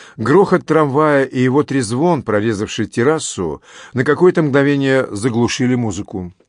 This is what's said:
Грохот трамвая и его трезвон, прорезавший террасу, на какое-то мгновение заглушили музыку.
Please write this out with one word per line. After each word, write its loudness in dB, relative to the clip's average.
Грохот 2
трамвая 2
и -4
его 2
трезвон, -2
прорезавший -2
террасу, -4
на 0
какое-то 2
мгновение 2
заглушили 0
музыку. -6